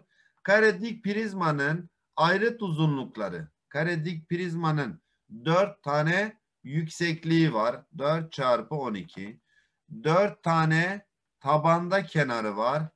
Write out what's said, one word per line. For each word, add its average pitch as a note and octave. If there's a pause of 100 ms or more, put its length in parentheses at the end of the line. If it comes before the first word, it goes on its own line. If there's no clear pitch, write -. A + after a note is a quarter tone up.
(440)
Kare G3+
dik A3+
prizmanın F3+ (260)
ayrıt G3+
uzunlukları. C3 (220)
Kare D#3+
dik E3
prizmanın E3 (440)
dört F#3
tane E3 (260)
yüksekliği D#3+
var. A#2 (140)
Dört D#3+
çarpı B2+
on B2+
iki. G2 (640)
Dört F3+
tane E3 (340)
tabanda E3
kenarı A#2
var. C3 (120)